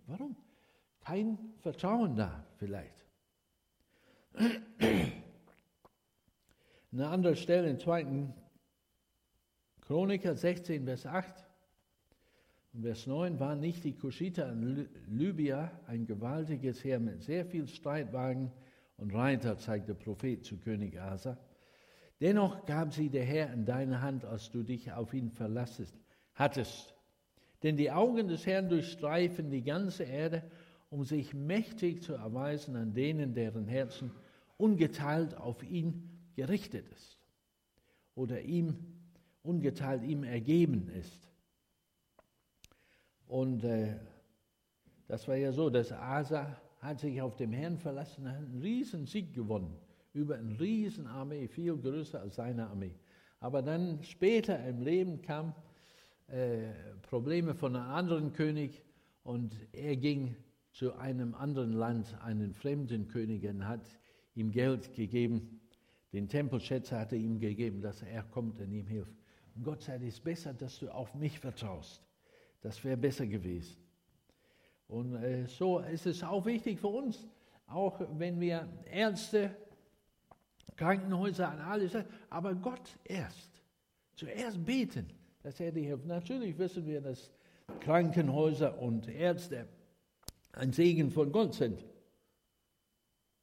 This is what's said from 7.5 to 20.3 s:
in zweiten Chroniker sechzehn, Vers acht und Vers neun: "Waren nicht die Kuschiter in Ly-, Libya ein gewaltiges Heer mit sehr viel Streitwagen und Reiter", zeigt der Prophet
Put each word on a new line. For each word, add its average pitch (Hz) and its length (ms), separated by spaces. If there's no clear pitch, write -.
in 131 80
zweiten 143 560
Chroniker 185 560
sechzehn, 170 480
Vers 127 220
acht 185 400
und 113 80
Vers 113 240
neun: 151 340
"Waren 143 200
nicht 170 240
die 143 100
Kuschiter 156 580
in 120 240
Ly-, 143 120
Libya 151 600
ein 117 180
gewaltiges 127 800
Heer 131 160
mit 95 220
sehr 170 240
viel 165 200
Streitwagen 127 840
und 101 160
Reiter", 120 420
zeigt 104 320
der 104 60
Prophet 110 500